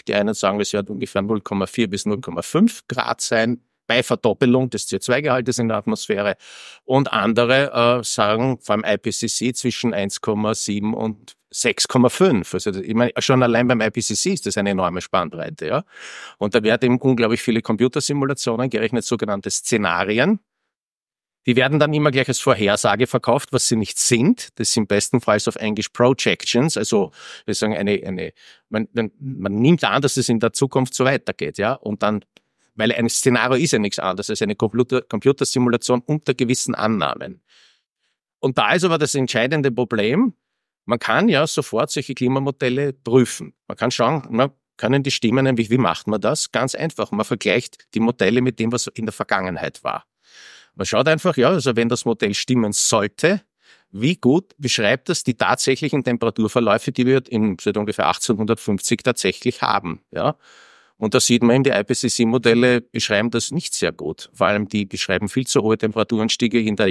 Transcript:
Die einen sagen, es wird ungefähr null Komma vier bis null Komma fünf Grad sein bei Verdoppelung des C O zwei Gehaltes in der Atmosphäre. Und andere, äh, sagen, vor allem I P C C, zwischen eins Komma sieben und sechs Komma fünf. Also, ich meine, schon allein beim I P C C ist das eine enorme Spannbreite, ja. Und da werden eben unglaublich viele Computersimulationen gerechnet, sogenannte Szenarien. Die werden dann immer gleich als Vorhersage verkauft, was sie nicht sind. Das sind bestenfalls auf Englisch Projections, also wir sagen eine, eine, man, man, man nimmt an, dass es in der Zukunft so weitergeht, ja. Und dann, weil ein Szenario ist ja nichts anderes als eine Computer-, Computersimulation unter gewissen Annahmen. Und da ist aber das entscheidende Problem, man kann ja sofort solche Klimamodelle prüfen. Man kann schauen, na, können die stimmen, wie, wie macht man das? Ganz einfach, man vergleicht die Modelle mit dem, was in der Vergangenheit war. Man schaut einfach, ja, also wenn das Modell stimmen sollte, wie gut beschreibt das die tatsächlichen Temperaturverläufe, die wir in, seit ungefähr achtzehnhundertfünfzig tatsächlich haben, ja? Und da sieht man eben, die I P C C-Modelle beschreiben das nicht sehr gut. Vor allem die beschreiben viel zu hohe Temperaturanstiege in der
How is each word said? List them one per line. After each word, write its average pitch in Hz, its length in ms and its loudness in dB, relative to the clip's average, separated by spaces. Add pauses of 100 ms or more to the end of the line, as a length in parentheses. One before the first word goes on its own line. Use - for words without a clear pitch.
Die 110 60 -2
einen 104 200 0
sagen, 101 280 0
es 101 100 -2
wird 101 180 -2
ungefähr 98 320 -4
null 104 200 -2
Komma 98 260 -2
vier 113 220 -2
bis 98 160 -6
null 104 160 -2
Komma 85 200 -8
fünf - 460 0
Grad 120 320 -4
sein 117 420 0 (260)
bei 120 160 2
Verdoppelung 123 640 2
des - 180 -8
C - 80 -6
O 98 40 -2
zwei 123 200 0
Gehaltes 127 400 -2
in 117 80 0
der 110 100 0
Atmosphäre. 104 600 -2 (480)
Und 135 260 2
andere, 120 880 2
äh, 113 60 -8
sagen, 113 560 0
vor 107 140 0
allem 107 120 -2
I 104 100 2
P 107 140 -4
C - 160 -4
C, 120 260 -2
zwischen 117 400 -2
eins 98 280 -4
Komma 107 340 -2
sieben 104 380 -4
und 110 420 -8 (160)
sechs - 360 -2
Komma 127 200 4
fünf. 123 460 2
Also, 92 180 -4
ich 98 220 -6
meine, 120 260 2
schon 127 240 2
allein 120 240 2
beim 123 140 2
I 110 80 0
P 113 120 -6
C 107 140 -4
C - 160 0
ist 190 140 -4
das 101 120 -4
eine 101 120 0
enorme 92 320 -2
Spannbreite, 80 680 -6
ja. 135 160 -2 (540)
Und 104 180 -2
da 110 80 2
werden 110 220 2
eben 123 160 4
unglaublich 117 400 2
viele 113 200 0
Computersimulationen 131 1080 -2
gerechnet, 113 340 -2
sogenannte 104 480 -4
Szenarien. 107 880 0 (1080)
Die 139 100 2
werden 131 240 4
dann 151 140 4
immer 147 180 2
gleich 131 160 0
als 131 120 -2
Vorhersage 104 680 2
verkauft, - 460 0
was - 140 0
sie 117 100 2
nicht 107 200 -4
sind. 139 580 2
Das - 180 -2
sind 107 140 0
bestenfalls 104 600 0
auf 117 80 -4
Englisch 107 340 -4
Projections, 123 840 0
also 104 360 0 (340)
wir 104 100 -4
sagen 107 200 -2
eine, 101 180 0 (120)
eine, 90 280 -8 (340)
man, 107 240 -2
man, 113 180 -4 (100)
man 101 360 -6
nimmt 139 300 4
an, 113 160 2
dass 139 160 0
es 127 120 0
in 117 100 2
der 113 140 0
Zukunft 131 400 0
so 127 120 2
weitergeht, 107 520 -2
ja. 107 160 0
Und 104 300 -6
dann, 104 200 0 (520)
weil 110 160 0
ein 117 180 0
Szenario 123 460 2
ist 147 160 2
ja 117 80 2
nichts 104 180 -2
anderes 95 320 -4
als 107 140 -2
eine 104 120 -2
Computer-, 120 460 0
Computersimulation 123 1040 0
unter 151 300 -2
gewissen 127 400 -2
Annahmen. 107 640 -2 (1000)
Und 131 180 0
da 113 160 4
ist 170 100 2
aber 165 140 4
das 147 180 0
entscheidende 135 560 2
Problem, 120 640 0 (520)
man 117 140 0
kann 165 300 2
ja 151 180 4
sofort 156 420 -2
solche 139 260 -6
Klimamodelle 135 760 -2
prüfen. - 600 2 (140)
Man - 100 -10
kann 123 140 0
schauen, 135 380 0
na, 127 220 0 (240)
können 135 280 0
die 135 80 -2
stimmen, 127 460 2
wie, 110 120 0
wie 120 80 4
macht 92 300 0
man 104 120 0
das? 113 320 -2
Ganz 120 240 -2
einfach, 151 360 -4
man 107 140 -2
vergleicht - 680 -2
die 107 80 0
Modelle 113 400 2
mit 127 180 -2
dem, 113 120 -2
was 120 160 -4
in - 180 -10
der 107 80 -6
Vergangenheit 90 720 -4
war. - 220 -6 (720)
Man 95 100 -6
schaut 117 240 2
einfach, 160 260 2
ja, 123 140 4
also 135 260 2
wenn 117 140 2
das 120 160 -2
Modell 110 280 0
stimmen 113 380 0
sollte, 117 720 0 (500)
wie 120 240 0
gut 147 420 2
beschreibt 120 520 0
das - 160 -2
die 123 80 0
tatsächlichen 131 720 0
Temperaturverläufe, 113 880 0
die 123 120 0
wir 131 220 2
in, 107 320 0
seit 104 160 -2
ungefähr 104 320 -2
achtzehnhundertfünfzig 107 960 -2
tatsächlich - 580 -2
haben, 98 400 -2 (100)
ja? 101 260 -2 (580)
Und 110 200 -2
da 131 40 6
sieht 120 240 2
man 117 120 6
eben, 135 100 4
die 135 60 2
I 104 120 0
P 120 120 -2
C - 120 -4
C-Modelle 120 760 4
beschreiben 110 480 -2
das 113 220 -4
nicht - 220 -6
sehr - 180 -2
gut. 78 420 -10
Vor 95 140 0
allem 104 220 0
die 104 160 -2
beschreiben 95 420 -4
viel 131 180 -4
zu 123 180 0
hohe 110 140 2
Temperaturanstiege 110 840 0
in 107 160 -2
der 104 140 2